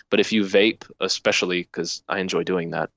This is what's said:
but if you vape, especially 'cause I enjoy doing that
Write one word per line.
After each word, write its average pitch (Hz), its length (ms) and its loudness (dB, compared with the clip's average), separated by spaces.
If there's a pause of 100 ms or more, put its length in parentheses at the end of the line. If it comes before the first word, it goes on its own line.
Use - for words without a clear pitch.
but 104 100 2
if 101 140 0
you 107 100 4
vape, 101 400 2 (160)
especially 92 640 0
'cause - 440 -8
I 98 100 -2
enjoy 92 240 -2
doing 82 280 -2
that 80 260 -4